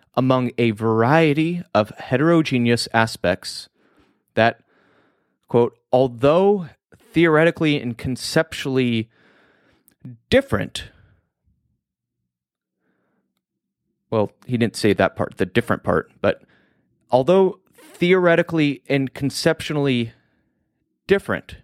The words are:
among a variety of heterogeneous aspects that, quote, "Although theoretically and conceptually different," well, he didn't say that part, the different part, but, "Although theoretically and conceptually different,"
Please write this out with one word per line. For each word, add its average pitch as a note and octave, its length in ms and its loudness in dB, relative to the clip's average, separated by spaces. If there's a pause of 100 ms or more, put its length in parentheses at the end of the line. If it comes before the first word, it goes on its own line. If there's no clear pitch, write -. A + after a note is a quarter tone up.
(160)
among B2+ 420 0
a A#2 140 2
variety C#3+ 920 0 (100)
of G#2+ 240 0
heterogeneous C3 960 0
aspects - 760 -4 (640)
that, A#2 240 0 (880)
quote, A#2+ 300 0 (160)
"Although C#3+ 720 2 (300)
theoretically D#3+ 840 2
and A#2+ 160 -8
conceptually B2+ 1120 -4 (1200)
different," - 600 -2 (3250)
well, G#2+ 200 0 (140)
he B2 120 -4
didn't A2+ 180 -2
say G#2 180 0
that F#2+ 220 0
part, - 220 -6
the F#2+ 80 -2
different F#2+ 380 -4
part, E2+ 360 -2
but, - 240 -2 (640)
"Although F3 500 2 (140)
theoretically E3+ 1160 0
and C3+ 240 -2
conceptually C#3 960 -2 (960)
different," - 560 -4